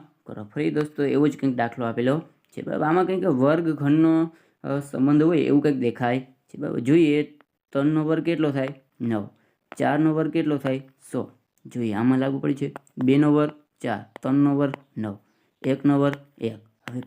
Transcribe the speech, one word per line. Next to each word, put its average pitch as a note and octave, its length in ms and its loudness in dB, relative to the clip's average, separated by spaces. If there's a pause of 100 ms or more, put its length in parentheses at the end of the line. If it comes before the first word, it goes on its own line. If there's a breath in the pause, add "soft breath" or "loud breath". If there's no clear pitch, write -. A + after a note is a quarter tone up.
(260)
કરો. A2 180 -12
ફરી D3 280 -4
દોસ્તો, D3 320 -4
એવો C#3 240 2
જ D3 100 -2
કંઈક C3+ 180 -2
દાખલો A#2+ 300 -4
આપેલો B2 360 -2 (360)
છે, - 40 -10
બરાબર? - 240 -4
આમાં F3 200 2
કંઈક F#3 200 -2
વર્ગખંડનો, D#3+ 1080 2 (280 soft breath)
અ, C#3 160 -4
સંબંધ C#3+ 440 2
હોય E3 160 4
એવું C3+ 220 4
કંઈક D3 160 0
દેખાય B2 420 -2
છે, - 380 -20
બરાબર? - 220 -6
જોઈએ, D3 440 4 (460)
ત્રણનો D3+ 340 0
વર્ગ D#3 200 0
કેટલો D#3 280 0
થાય? C3+ 320 -4 (180)
નવ. A2 260 -2 (500)
ચારનો D3 360 2
વર્ગ D#3 180 0
કેટલો D3+ 260 0
થાય? C3+ 320 -4 (220)
સો. B2 200 -6 (340)
જોઈએ, A#2 280 -4
આમાં B2 260 0
લાગુ C3+ 200 -2
પડી C#3+ 140 -2
છે. C#3 200 -6 (240)
બેનો C#3+ 360 4
વર્ગ D3+ 200 2 (280)
ચાર, G#2+ 400 -8
ત્રણનો C#3+ 360 2
વર્ગ C#3 160 0 (240)
નવ, G#2+ 200 -6 (480)
એકનો C#3 340 2
વર્ગ C#3+ 420 -2
એક. A2 160 -6 (320)
હવે B2 180 -10